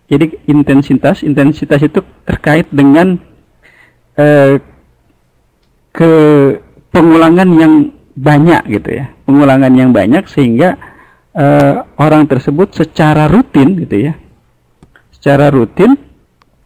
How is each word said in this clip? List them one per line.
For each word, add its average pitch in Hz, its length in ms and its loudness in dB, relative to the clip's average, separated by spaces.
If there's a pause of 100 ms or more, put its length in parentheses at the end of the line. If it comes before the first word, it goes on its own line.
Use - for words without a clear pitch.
Jadi 156 240 -2 (160)
intensitas, 143 720 -2
intensitas 143 640 -2
itu 156 160 -4 (240)
terkait 160 480 -4
dengan, 160 480 2 (960)
eh, 143 400 2 (1400)
ke 165 180 0 (800)
pengulangan 165 640 2
yang 160 200 4 (440)
banyak 143 640 0
gitu - 80 -12 (120)
ya, 135 120 -16 (160)
pengulangan 135 460 2
yang 131 180 2
banyak 113 320 0
sehingga, 135 520 -2 (600)
eh, 143 460 0 (180)
orang 151 240 2
tersebut 147 480 -4
secara 151 560 -2
rutin 175 460 0 (100)
gitu 110 240 -4
ya, 160 40 -8 (1000)
secara 143 420 0
rutin, 180 460 0 (680)